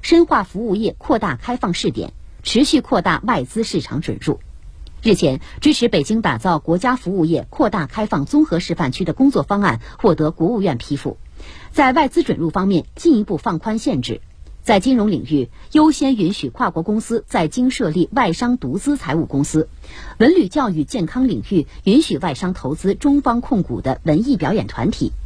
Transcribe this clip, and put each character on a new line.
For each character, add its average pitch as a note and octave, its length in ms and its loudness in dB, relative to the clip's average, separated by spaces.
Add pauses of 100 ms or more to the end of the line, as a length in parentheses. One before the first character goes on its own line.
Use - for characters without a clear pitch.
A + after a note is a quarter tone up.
深 E4+ 240 6
化 B3 200 0
服 G#3+ 220 -8
务 G3 100 0
业 G#3+ 200 -2
扩 - 220 0
大 E3+ 180 -2
开 B3 220 -6
放 F#3 160 -2
试 F#3 160 -2
点， A2 240 -8 (280)
持 C4 220 4
续 C#4 160 2
扩 G#3 220 0
大 F3 240 0
外 G3 180 0
资 A3 200 -4
市 D#3+ 180 -2
场 - 180 -6
准 - 180 -6
入。 - 220 -2 (600)
日 A3 140 4
前， C3+ 260 0 (200)
支 D4+ 140 4
持 A#3+ 140 2
北 F3+ 140 2
京 A3 200 0
打 C#3 160 0
造 F3 200 0
国 E3 180 0
家 A#3+ 200 0
服 F#3+ 220 -4
务 D#3+ 60 2
业 D#3+ 260 0
扩 A#3 200 2
大 E3+ 160 -2
开 - 200 -4
放 C#3+ 180 -2
综 D4 200 4
合 E3+ 140 0
示 E3+ 160 -4
范 C#3 160 0
区 F#3+ 140 -4
的 E3 80 -2
工 C4+ 180 4
作 F3 140 2
方 G3+ 160 0
案 D3 180 2 (200)
获 F#3 180 4
得 D#3 160 0
国 D#3+ 160 0
务 A3+ 120 0
院 F3 160 0
批 C#3 200 -6
复。 - 220 -6 (520)
在 C4 220 4
外 C#4 160 4
资 E4 160 0
准 G#3+ 120 0
入 D#3+ 140 -2
方 F#3+ 160 0
面， F#3 200 2 (100)
进 D#4 220 4
一 G#3 40 2
步 G3 140 -2
放 E3+ 220 -2
宽 A3 200 -2
限 F#3+ 240 -2
制。 - 200 -6 (380)
在 G3+ 200 4
金 B3+ 160 2
融 G#3+ 140 2
领 D#3 140 -2
域， B2 240 0 (240)
优 D4+ 200 6
先 C4+ 240 0
允 G3 180 0
许 C3 160 -6
跨 G#3 200 -2
国 E3 120 -4
公 G#3+ 180 -2
司 A3+ 260 -4
在 E3+ 220 0
京 B3 220 0
设 G#3+ 180 -2
立 D#3 240 0
外 A3 220 2
商 B3 240 0
独 C3 180 -4
资 C#4 220 -2
财 C#3+ 160 -4
务 D#3+ 100 2
公 C#3 200 0
司； D#3 240 0 (500)
文 C4+ 160 6
旅、 C#4 140 4
教 C4+ 200 0
育、 D#3 160 0
健 F3+ 220 -4
康 C4 200 0
领 D3+ 220 -2
域， D#3+ 180 2 (180)
允 B3 180 6
许 F3 160 -2
外 D#3+ 160 -2
商 - 180 -4
投 C3+ 220 -4
资 G3 200 0
中 C#4+ 280 2
方 A#3+ 180 2
控 G#3+ 220 0
股 - 180 -4
的 C3 220 -2
文 G#3+ 260 2
艺 C4+ 80 2
表 D3+ 160 -2
演 E3+ 140 0
团 B2 240 -4
体； - 220 -2 (140)